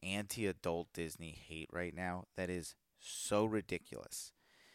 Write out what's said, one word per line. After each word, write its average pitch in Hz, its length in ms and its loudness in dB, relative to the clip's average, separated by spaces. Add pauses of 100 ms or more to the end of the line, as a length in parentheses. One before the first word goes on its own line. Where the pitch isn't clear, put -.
anti-adult 95 920 0
Disney 82 380 -4
hate 80 400 -10
right 87 220 -2
now 90 300 -2 (120)
that 90 120 0
is 87 280 -2 (240)
so - 440 4
ridiculous. 92 880 -2 (420)